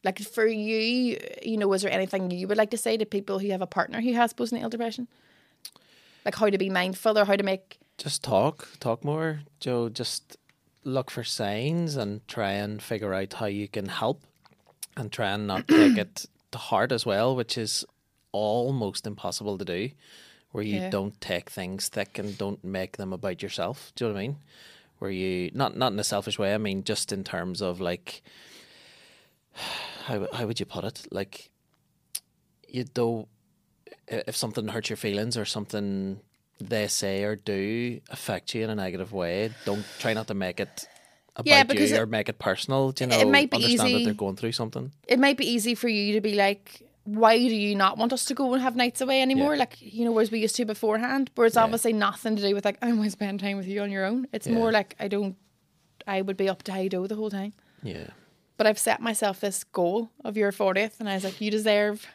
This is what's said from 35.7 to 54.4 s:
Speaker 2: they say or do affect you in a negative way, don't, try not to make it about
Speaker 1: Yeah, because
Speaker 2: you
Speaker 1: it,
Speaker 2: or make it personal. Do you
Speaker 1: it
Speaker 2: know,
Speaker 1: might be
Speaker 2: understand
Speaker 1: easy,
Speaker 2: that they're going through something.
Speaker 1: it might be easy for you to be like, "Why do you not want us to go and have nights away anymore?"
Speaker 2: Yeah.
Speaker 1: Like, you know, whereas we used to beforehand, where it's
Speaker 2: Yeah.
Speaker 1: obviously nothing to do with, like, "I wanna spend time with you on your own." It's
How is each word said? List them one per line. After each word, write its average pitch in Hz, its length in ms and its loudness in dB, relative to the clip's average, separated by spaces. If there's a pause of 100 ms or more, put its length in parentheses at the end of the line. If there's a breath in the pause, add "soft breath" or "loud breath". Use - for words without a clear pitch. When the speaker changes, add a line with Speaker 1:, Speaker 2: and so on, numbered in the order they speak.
Speaker 2:
they 104 280 -2
say 98 360 -2
or 104 120 -2
do 110 640 -4 (100)
affect - 440 -6
you 110 100 -2
in 110 60 -4
a 110 60 -4
negative 92 380 -6
way, 95 380 -2 (140)
don't, 104 200 -2 (140)
try 113 140 0
not 107 140 -4
to 107 60 -6
make 92 260 -4
it - 280 -8 (480 soft breath)
about - 120 -4
Speaker 1:
Yeah, 285 160 8
because 247 280 4
Speaker 2:
you - 60 4
Speaker 1:
it, 220 40 4
Speaker 2:
or - 40 2
make 110 240 0
it 107 100 -6
personal. 135 520 2
Do 131 140 -2
you 127 60 2
Speaker 1:
it - 140 8
Speaker 2:
know, 262 60 6
Speaker 1:
might 285 180 6
be - 80 -2
Speaker 2:
understand 233 320 4
Speaker 1:
easy, - 100 4
Speaker 2:
that 240 60 2
they're 147 80 2
going 98 220 -2
through 113 160 -2
something. 123 400 -4 (160)
Speaker 1:
it 247 120 6
might 277 180 6
be 277 120 0
easy 233 260 0
for 240 120 -2
you 208 260 2
to 214 80 2
be 208 140 0
like, 202 480 0 (220)
"Why 220 320 8
do 240 180 4
you 208 180 2
not 196 240 4
want 226 140 2
us 262 140 -2
to 285 80 -2
go 254 200 2
and 262 80 2
have 254 140 0
nights 247 240 2
away 262 220 2
anymore?" 269 320 4
Speaker 2:
Yeah. 285 80 0
Speaker 1:
Like, - 180 -2
you 226 240 -4
know, 233 80 2
whereas 220 180 4
we 220 100 -2
used 214 180 0
to 247 80 2
beforehand, 233 720 0
where 233 120 6
it's 226 80 4
Speaker 2:
Yeah. 233 80 8
Speaker 1:
obviously 226 300 2
nothing 214 420 0
to 202 60 -2
do 202 120 4
with, 202 120 0
like, 202 160 0
"I 240 100 2
wanna 214 180 2
spend 196 300 -4
time 196 180 -2
with 190 80 -6
you 202 160 -4
on 202 100 -4
your 196 140 0
own." 247 280 0
It's 220 120 -6